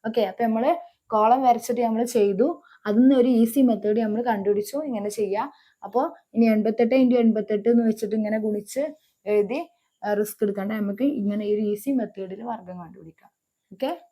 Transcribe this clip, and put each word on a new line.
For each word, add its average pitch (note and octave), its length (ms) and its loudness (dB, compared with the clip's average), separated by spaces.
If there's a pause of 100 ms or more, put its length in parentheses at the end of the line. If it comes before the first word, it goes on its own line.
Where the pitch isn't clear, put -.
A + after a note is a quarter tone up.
ഓക്കെ, A3+ 140 -2
അപ്പൊ F#3+ 240 -2
നമ്മള് A#3 320 0 (300)
കോളം A3+ 360 2
വരച്ചിട്ട് A#3+ 380 2
നമ്മൾ A3+ 240 0
ചെയ്തു. A3 580 0 (240)
അതിൽ G#3+ 140 2
നിന്ന് C4 140 8
ഒരു B3 140 4
ഈസി A#3 320 2
മെത്തേഡ് G#3+ 400 2
നമ്മൾ A3 220 -2
കണ്ടുപിടിച്ചു, G#3 540 -2
ഇങ്ങനെ A#3+ 320 -6
ചെയ്യാം. G#3 440 -4 (320)
അപ്പൊ B3+ 260 -2 (240)
ഇനി A3+ 120 4
എൺപത്തെട്ട് A3 480 2
into B3+ 220 4
എൺപത്തെട്ട് A3 520 2
എന്ന് A#3 200 4
വെച്ചിട്ട് G#3+ 260 -4
ഇങ്ങനെ A3 240 -2
ഗുണിച്ച് G#3+ 420 -4 (460)
എഴുതി, G#3 440 -2 (340)
ആ, G#3 100 -2
റിസ്ക് G#3 300 -2
എടുക്കാണ്ട് G3+ 300 -4
നമുക്ക് G#3 280 -4
ഇങ്ങനെ G#3+ 420 -2
ഒരു G#3 160 0
ഈസി G#3 300 -4
മെത്തേഡിൽ G3+ 520 -6
വർഗ്ഗം F#3+ 360 -12
കണ്ടുപിടിക്കാം. E3+ 520 -20 (420)
ഓക്കെ? C#4+ 280 -8 (100)